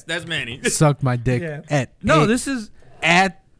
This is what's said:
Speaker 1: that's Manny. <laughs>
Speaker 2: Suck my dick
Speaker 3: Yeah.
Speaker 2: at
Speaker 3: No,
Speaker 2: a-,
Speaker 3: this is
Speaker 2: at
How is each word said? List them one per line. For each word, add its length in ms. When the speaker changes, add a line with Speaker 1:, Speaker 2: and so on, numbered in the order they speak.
Speaker 1:
that's 200
Manny. 360
<laughs> 80
Speaker 2:
Suck 320
my 140
dick 260
Speaker 3:
Yeah. 260
Speaker 2:
at 240
Speaker 3:
No, 200
Speaker 2:
a-, 40
Speaker 3:
this 200
is 240
Speaker 2:
at 400